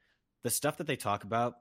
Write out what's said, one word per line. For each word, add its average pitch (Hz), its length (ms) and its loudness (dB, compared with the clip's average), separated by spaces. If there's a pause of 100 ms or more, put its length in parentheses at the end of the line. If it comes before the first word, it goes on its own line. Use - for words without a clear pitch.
(420)
the 120 80 -2
stuff - 280 0
that 151 100 -4
they 143 80 0
talk 104 280 0
about, 113 380 0